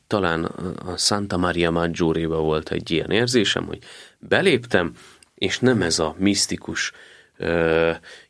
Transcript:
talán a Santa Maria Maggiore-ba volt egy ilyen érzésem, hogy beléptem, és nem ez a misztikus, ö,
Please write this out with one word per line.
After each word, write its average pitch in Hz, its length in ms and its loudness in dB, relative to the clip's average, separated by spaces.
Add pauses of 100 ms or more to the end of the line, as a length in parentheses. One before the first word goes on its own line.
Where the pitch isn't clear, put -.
talán 85 380 0
a - 520 -8
Santa 101 400 -2
Maria 87 340 2
Maggiore-ba 82 680 0
volt 78 320 0
egy - 200 -4
ilyen 78 200 -2
érzésem, 117 540 2
hogy - 140 -10 (400)
beléptem, 117 720 2 (440)
és - 240 -4
nem 123 220 4
ez 82 180 0
a 78 180 -2
misztikus, 95 760 -2 (460)
ö, 82 540 2 (380)